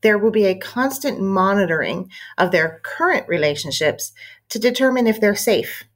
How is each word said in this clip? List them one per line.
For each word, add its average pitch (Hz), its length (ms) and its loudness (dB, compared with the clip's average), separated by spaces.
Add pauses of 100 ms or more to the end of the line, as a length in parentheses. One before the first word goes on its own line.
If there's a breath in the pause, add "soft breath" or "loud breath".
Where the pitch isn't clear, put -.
there 208 120 4
will 220 120 2
be 208 160 2
a 185 120 0
constant 269 600 -4
monitoring 190 880 0 (300 loud breath)
of 180 140 2
their 160 320 0
current 330 440 -2
relationships 147 840 -2 (360 loud breath)
to 220 100 -6
determine 247 500 2
if 220 120 0
they're 202 140 4
safe - 480 -2 (140)